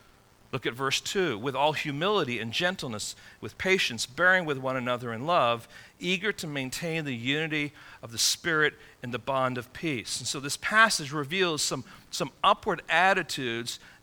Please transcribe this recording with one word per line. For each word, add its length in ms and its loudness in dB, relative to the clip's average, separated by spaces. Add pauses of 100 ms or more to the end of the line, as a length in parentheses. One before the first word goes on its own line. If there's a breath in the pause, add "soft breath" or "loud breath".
(520 soft breath)
Look 120 -6
at 100 -2
verse 260 0
two. 360 0
"With 200 -4
all 160 4
humility 640 0
and 140 -4
gentleness, 640 -4 (240 loud breath)
with 180 -10
patience, 480 0
bearing 400 4
with 120 0
one 180 -2
another 360 -2
in 140 -6
love, 420 4 (300 loud breath)
eager 340 0
to 140 -6
maintain 580 -4
the 100 -4
unity 580 -2 (280 loud breath)
of 120 -14
the 60 -10
Spirit 560 2 (280 loud breath)
in 80 -8
the 80 -4
bond 400 0
of 140 -10
peace." 460 -4
And 80 -6
so 120 -4
this 180 -6
passage 560 2
reveals 500 0
some, 220 -2 (260 loud breath)
some 200 -4 (140)
upward 440 4
attitudes 920 2 (220 loud breath)